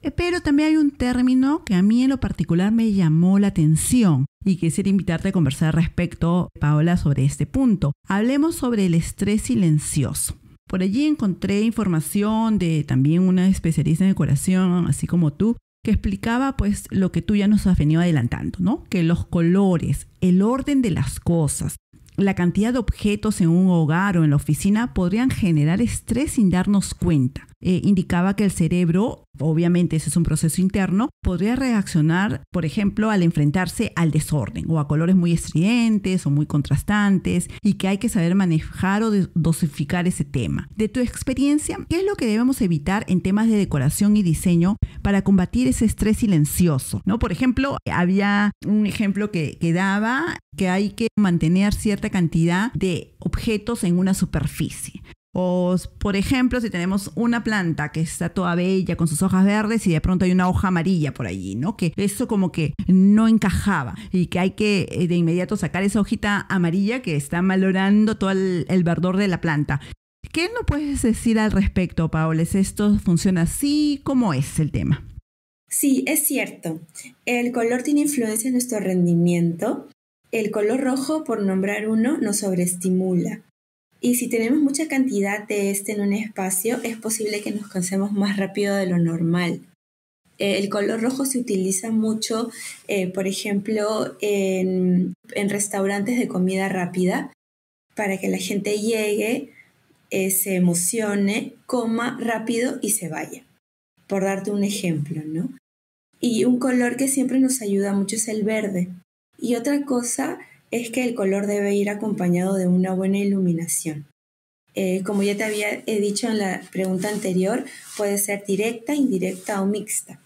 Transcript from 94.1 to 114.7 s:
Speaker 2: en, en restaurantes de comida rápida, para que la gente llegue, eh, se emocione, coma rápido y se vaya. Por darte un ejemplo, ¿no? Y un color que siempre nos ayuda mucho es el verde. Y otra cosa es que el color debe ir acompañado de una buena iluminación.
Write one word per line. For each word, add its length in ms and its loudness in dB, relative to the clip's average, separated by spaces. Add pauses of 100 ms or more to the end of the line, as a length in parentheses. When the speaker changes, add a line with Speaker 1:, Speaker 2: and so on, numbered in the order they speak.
Speaker 2:
en, 920 0 (200)
en 140 -2
restaurantes 680 -2
de 120 -2
comida 400 -2
rápida, 640 -2 (640)
para 220 -4
que 100 -6
la 100 -2
gente 400 -4
llegue, 720 -2 (600)
eh, 200 -2
se 240 -2
emocione, 1000 -2 (120)
coma 540 -4
rápido 600 -4
y 100 -4
se 180 -4
vaya. 340 -10 (640)
Por 160 -2
darte 300 -4
un 100 -2
ejemplo, 640 -4
¿no? 240 -6 (720)
Y 240 0
un 160 2
color 360 0
que 120 -2
siempre 320 0
nos 220 0
ayuda 320 -2
mucho 200 -2
es 140 -6
el 160 -4
verde. 460 -2 (500)
Y 160 -2
otra 280 -2
cosa 540 -4 (320)
es 200 -6
que 140 -2
el 100 -2
color 320 -2
debe 280 0
ir 140 0
acompañado 680 -2
de 120 0
una 260 2
buena 260 0
iluminación. 880 -2 (680)